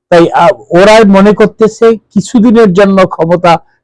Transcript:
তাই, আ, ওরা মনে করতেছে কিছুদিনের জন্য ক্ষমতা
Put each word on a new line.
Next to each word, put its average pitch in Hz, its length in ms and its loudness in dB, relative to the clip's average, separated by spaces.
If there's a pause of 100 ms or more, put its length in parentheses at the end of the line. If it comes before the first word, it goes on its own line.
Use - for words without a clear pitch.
তাই, 170 220 0
আ, 170 160 0 (220)
ওরা 208 380 2
মনে 196 260 2
করতেছে 220 640 -2
কিছুদিনের 214 760 -2
জন্য 196 340 0
ক্ষমতা 170 500 -2 (260)